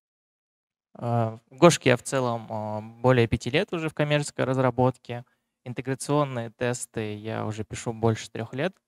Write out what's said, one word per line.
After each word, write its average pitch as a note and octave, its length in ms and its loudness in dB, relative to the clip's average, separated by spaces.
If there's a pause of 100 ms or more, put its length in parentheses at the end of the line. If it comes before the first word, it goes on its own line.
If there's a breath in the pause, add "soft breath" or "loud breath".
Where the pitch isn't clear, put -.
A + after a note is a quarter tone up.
(920)
А, A#2 440 -2 (120)
в C3 80 -20
Гошке D3 320 6
я B2 80 6
в - 60 -20
целом, A#2+ 460 -2
а, G#2+ 300 -6
более A#2 480 2
пяти A#2+ 220 -4
лет E3 240 -2
уже D#3+ 160 -4
в - 40 -8
коммерческой D3 520 -2
разработке. B2+ 800 0 (400)
Интеграционные C3 840 -2
тесты A2+ 680 -4
я A2 280 -6
уже G#2+ 200 -6
пишу A#2+ 260 -8
больше A2 400 0
трёх A2 220 -10
лет. D3+ 200 -4 (140)